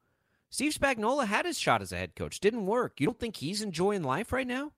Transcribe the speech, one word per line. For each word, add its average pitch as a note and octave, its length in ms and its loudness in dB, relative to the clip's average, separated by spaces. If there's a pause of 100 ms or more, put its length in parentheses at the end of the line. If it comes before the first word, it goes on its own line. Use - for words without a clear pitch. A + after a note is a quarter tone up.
(500)
Steve D4+ 220 0
Spagnuolo B3+ 540 2
had A#3+ 200 2
his D#4+ 120 -4
shot A#2 240 4
as F#2+ 100 -8
a F2+ 40 -4
head F2+ 200 -6
coach. D#2 240 -6
Didn't G#3+ 260 2
work. A3 340 -2
You C#3 60 4
don't A#3+ 120 0
think A#3 180 -6
he's G3 260 -4
enjoying F#3+ 400 0
life C#3+ 300 -2
right B3+ 140 0
now? C4 320 -6